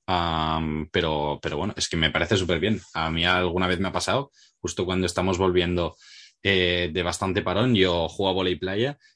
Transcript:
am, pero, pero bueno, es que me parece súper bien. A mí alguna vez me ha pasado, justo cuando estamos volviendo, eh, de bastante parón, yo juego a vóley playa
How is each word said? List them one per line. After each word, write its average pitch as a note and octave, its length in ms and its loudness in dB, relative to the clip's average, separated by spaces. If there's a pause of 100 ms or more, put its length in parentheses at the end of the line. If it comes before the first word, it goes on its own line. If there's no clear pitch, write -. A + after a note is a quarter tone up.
am, D#2+ 880 0
pero, D2+ 500 0
pero D2 160 -4
bueno, F#2+ 200 -4
es - 120 -4
que E2+ 80 -4
me D#2 140 2
parece G2+ 260 0
súper F2 220 0
bien. G2+ 220 -2 (120)
A E2 160 -2
mí E2 160 -2
alguna F2+ 420 2
vez F2+ 120 0
me F#2+ 80 -2
ha F2+ 60 -4
pasado, G2+ 380 -2 (280)
justo F2+ 260 -4
cuando F2+ 220 0
estamos F#2 300 0
volviendo, F2 580 0 (480)
eh, F2+ 500 2
de F2 100 -2
bastante F#2 380 -2
parón, A2 320 2
yo F2 360 4
juego F#2+ 200 -2
a F#2 40 0
vóley F2+ 220 0
playa G2+ 420 -4 (180)